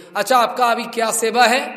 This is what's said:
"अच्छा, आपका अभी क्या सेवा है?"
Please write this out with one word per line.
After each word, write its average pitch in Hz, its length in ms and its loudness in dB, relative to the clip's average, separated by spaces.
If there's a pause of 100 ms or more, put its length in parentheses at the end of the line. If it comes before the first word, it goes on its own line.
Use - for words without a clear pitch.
(160)
"अच्छा, 208 220 2
आपका 240 300 0
अभी 233 180 -2
क्या 226 260 -4
सेवा 226 340 2
है?" 254 320 2